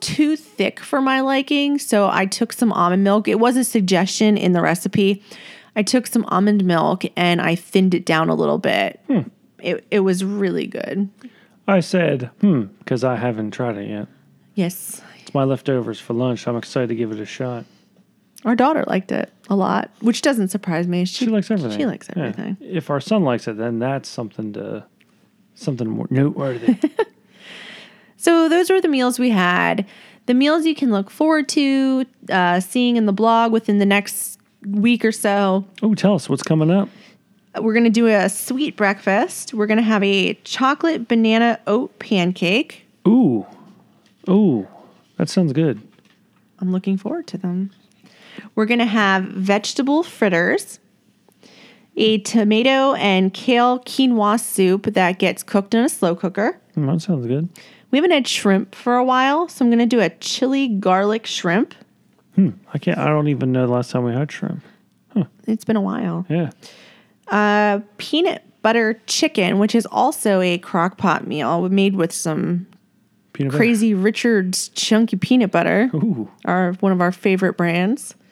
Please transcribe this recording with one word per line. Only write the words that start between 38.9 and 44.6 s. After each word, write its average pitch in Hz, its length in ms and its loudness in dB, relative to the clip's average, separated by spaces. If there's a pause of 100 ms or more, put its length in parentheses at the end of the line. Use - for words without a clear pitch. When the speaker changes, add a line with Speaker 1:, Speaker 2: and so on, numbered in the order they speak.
Speaker 1:
We're 214 140 -2
gonna 214 160 2
have 220 220 2
a 196 300 0 (100)
chocolate 277 640 -2
banana 226 580 2
oat 233 320 -2
pancake. 185 880 -2 (200)
Speaker 2:
Ooh. 185 380 4 (840)
Ooh. 180 400 2 (480)